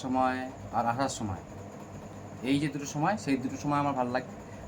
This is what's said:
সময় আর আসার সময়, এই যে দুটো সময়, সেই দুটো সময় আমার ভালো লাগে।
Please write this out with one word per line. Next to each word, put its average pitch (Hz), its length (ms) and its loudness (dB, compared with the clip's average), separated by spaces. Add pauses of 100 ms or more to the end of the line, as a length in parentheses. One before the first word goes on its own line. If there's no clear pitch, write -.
সময় 127 340 4 (400)
আর 117 80 4
আসার 127 340 2
সময়, 95 220 -2 (1080)
এই 143 100 6
যে 151 140 2
দুটো 143 200 -4
সময়, 165 300 2
সেই 139 140 4
দুটো 123 260 -2
সময় 147 160 4
আমার 143 200 4
ভালো 123 160 2
লাগে। 127 160 -2 (360)